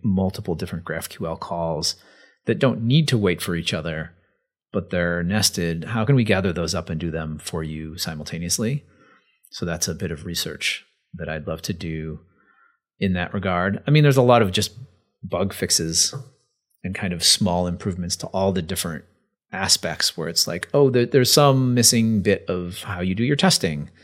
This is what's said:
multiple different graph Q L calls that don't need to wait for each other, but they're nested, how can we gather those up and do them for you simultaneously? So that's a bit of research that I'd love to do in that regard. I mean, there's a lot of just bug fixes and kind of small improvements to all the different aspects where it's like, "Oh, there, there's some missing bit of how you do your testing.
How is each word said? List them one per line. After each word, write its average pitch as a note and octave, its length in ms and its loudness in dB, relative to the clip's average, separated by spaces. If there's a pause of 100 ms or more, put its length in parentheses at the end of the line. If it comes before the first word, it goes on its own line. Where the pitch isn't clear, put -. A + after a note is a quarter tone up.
multiple F#2+ 520 0
different F2 300 -8
graph D#2+ 240 -6
Q - 180 -8
L D#2+ 80 -6
calls E2 600 -4 (500)
that A2 140 0
don't A#2 220 2
need C#3+ 260 4
to B2+ 100 2
wait F2+ 240 2
for F2 140 -2
each E2 180 -2
other, D#2+ 380 -6 (600)
but F2+ 180 -4
they're F2 340 0
nested, E2+ 600 0
how A2 220 -2
can C#3 100 4
we A#2+ 80 4
gather F#2+ 300 2
those E2 200 -2
up E2 160 -4
and D#2+ 100 -4
do E2 120 -4
them D#2 260 -6
for D#2+ 260 -8
you D#2 340 -8
simultaneously? F2 880 -4 (680)
So - 140 -8
that's E2 220 -4
a E2 80 -4
bit E2 160 -6
of D#2 140 -10
research - 600 -6 (280)
that E2 160 -10
I'd D#2 180 -8
love E2 160 -6
to G2 100 -6
do D#2+ 480 -8 (760)
in F#2+ 140 2
that F2+ 200 -4
regard. F#2+ 520 0
I D3 60 2
mean, D3+ 120 8
there's C#3 140 6
a C3 60 6
lot A#2+ 180 8
of F#2+ 100 2
just G#2 220 -2 (500)
bug F#2+ 300 -2
fixes - 600 0 (680)
and F#2+ 120 -6
kind F2+ 180 -4
of E2 100 -6
small F2+ 440 2
improvements F2 500 -4
to - 100 -10
all F#2+ 240 2
the F2+ 100 0
different E2 440 -6 (460)
aspects F2 640 -2
where D#2+ 140 -6
it's - 180 0
like, - 260 -8
"Oh, C#3 180 4
there, A#2+ 160 4
there's B2+ 260 4
some C3 400 6
missing A2+ 480 4
bit G2 260 2
of F2+ 360 -6
how F#2 180 -6
you F#2 140 0
do A2+ 80 0
your C#3+ 120 2
testing. D#2+ 540 0 (140)